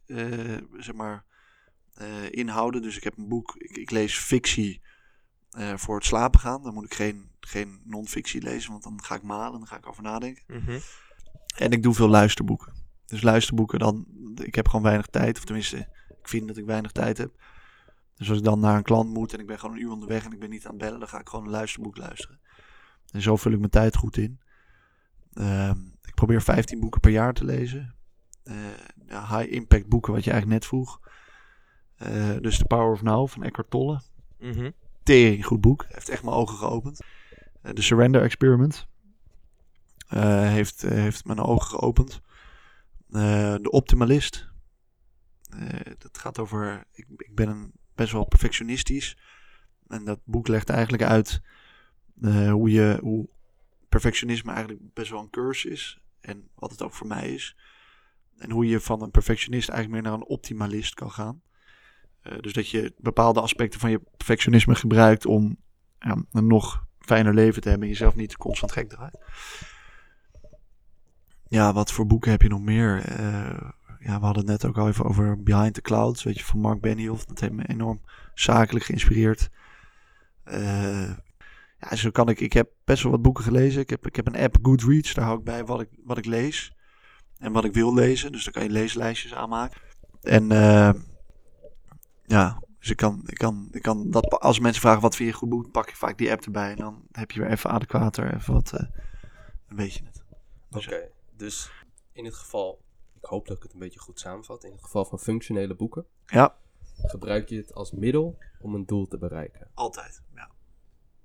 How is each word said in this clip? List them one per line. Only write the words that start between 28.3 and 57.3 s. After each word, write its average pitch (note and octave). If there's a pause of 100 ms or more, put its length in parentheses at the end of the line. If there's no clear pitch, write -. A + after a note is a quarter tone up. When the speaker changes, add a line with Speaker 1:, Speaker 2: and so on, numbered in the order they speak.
Speaker 1:
Eh, A2 (520)
ja, G#2+
high -
impact G#2+
boeken, A2+
wat -
je -
eigenlijk G#2+
net -
vroeg. C3 (960)
Eh, G#2+
dus A2+
The -
Power A#2
of G2+
Now A2
van -
Eckhart -
Tolle. C#3 (380)
Speaker 2:
Mhm. B2 (320)
Speaker 1:
Tering A2+
goed A2
boek. B2+
Heeft -
echt B2+
mijn A#2
ogen A2
geopend. C3 (640)
Eh, -
The G#2
Surrender A#2+
Experiment. C3 (1200)
Eh, G#2
heeft, G#2
eh, -
heeft G#2+
mijn G#2+
ogen -
geopend. B2 (920)
Eh, G#2
De G#2
Optimalist. C3 (1000)
Eh, - (300)
dat -
gaat -
over, G#2
ik, A#2 (120)
ik -
ben G#2+
een, G#2 (240)
best A2
wel G#2+
perfectionistisch. C3 (720)
En G#2+
dat G#2
boek A2+
legt A2
eigenlijk A2+
uit, - (800)
eh, G#2
hoe A2
je, G#2+
hoe A2 (600)
perfectionisme A#2
eigenlijk G#2+
best A2+
wel A2
een G#2+
curse C3
is. - (220)
En G2+
wat -
het A2
ook -
voor A2+
mij C3